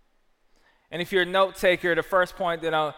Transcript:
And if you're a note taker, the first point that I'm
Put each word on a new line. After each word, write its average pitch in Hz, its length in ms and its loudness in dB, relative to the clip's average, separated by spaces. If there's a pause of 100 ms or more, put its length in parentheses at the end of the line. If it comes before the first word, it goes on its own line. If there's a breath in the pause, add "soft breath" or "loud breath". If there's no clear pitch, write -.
(920)
And 165 100 -6
if 175 120 -8
you're 185 80 4
a 175 40 2
note 185 300 0
taker, 180 400 2
the 160 80 0
first 180 320 0
point 170 280 -4
that 160 100 -2
I'm 156 240 0